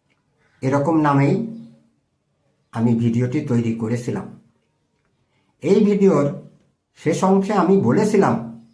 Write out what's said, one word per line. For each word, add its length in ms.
এরকম 400
নামেই 460
আমি 240
ভিডিওটি 460
তৈরি 320
করেছিলাম। 680
এই 240
ভিডিওর 400
শেষ 280
অংশে 300
আমি 280
বলেছিলাম 840